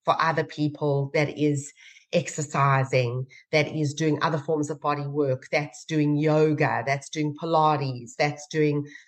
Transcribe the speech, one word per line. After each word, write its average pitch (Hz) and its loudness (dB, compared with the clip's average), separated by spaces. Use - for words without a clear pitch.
for 151 2
other 160 0
people 147 -2
that 151 0
is 147 0
exercising, 131 0
that 151 2
is 151 -2
doing 151 0
other 160 0
forms 151 -2
of 151 -8
body 143 -2
work, 139 -2
that's 143 -4
doing 147 2
yoga, 147 2
that's 139 -4
doing 151 -4
Pilates, 147 0
that's 147 -2
doing 147 0